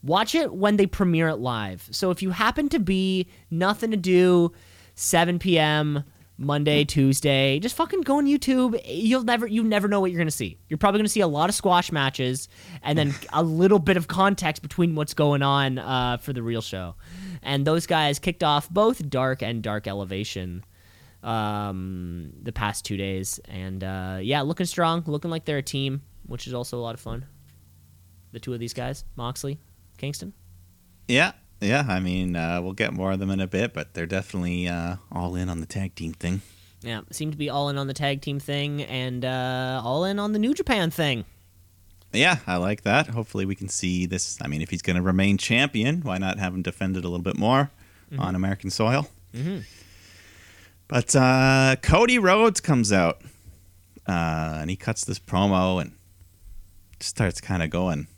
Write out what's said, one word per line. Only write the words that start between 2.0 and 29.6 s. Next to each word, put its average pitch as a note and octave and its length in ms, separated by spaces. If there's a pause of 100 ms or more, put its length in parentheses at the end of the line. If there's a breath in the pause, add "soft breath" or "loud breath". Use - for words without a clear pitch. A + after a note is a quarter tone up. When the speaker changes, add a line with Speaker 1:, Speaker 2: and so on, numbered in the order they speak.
Speaker 1:
if F3 100
you F#3+ 80
happen A#3+ 400
to D#4+ 100
be F#3+ 480 (240 soft breath)
nothing G#3 400
to G#3+ 60
do, F3+ 560 (400 soft breath)
seven E3+ 460
P F3 180
M, D3+ 460 (340 soft breath)
Monday, D3 460
Tuesday, C3+ 760
just A3+ 160
fucking E4 260
go C#4 180
on C#4+ 80
YouTube. B3+ 580
You'll A3+ 380
never, A#3 240
you A3 160
never G#3 240
know G3+ 140
what F#3 100
you're E3+ 80
gonna D#3+ 100
see. - 300 (100)
You're D3+ 80
probably G3+ 220
gonna G#3+ 100
see G#3 120
a F3+ 60
lot D#3 220
of G#3 60
squash F3+ 360
matches C3+ 580 (340 loud breath)
and D3 160
then C#3+ 240
Speaker 2:
<laughs> - 100
Speaker 1:
a D3+ 80
little F3 380
bit F3+ 180
of E3 100
context F#3 540
between E3+ 320
what's D3+ 220
going C#3+ 260
on, C#3 380
uh, B2 380
for C#3+ 160
the A#2+ 100
real A#2 180
show. F2+ 320 (480 loud breath)
And C#3 240
those D#3+ 220
guys D3+ 320
kicked - 240
off D3 260
both F3+ 400
Dark C3 320
and A2+ 220
Dark G#2 240
Elevation, F#2+ 760 (600 soft breath)
um, F#2+ 1080 (120)
the A#2 80
past G#2 340
two G2+ 120
days. F#2+ 500
And, F#2+ 360
uh, F#2+ 380
yeah, C3+ 200
looking E3 240
strong, E3+ 420
looking D3+ 240
like D#3+ 140
they're D3+ 120
a C3+ 60
team, C#3 380 (240)
which - 220
is B2+ 60
also B2 240
a A#2+ 40
lot A#2 120
of - 60
fun. A#2 260 (1080)
The A#2 80
two B2 140
of A#2 60
these A#2 140
guys, C3 300 (120)
Moxley, C3+ 440 (380)